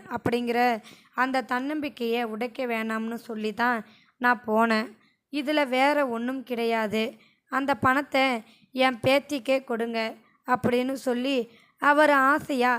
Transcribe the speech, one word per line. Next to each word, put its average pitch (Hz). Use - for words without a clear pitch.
அப்படிங்கிற 240
அந்த 262
தன்னம்பிக்கையை 254
உடைக்க 226
வேணாம்னு 220
சொல்லி 214
தான் 233
நான் 247
போனேன். 220
இதுல 294
வேற 262
ஒண்ணும் 240
கிடையாது. 226
அந்த 269
பணத்தை 269
என் 254
பேத்திக்கே 269
கொடுங்க" 233
அப்படின்னு 247
சொல்லி 254
அவர் 294
ஆசையா 269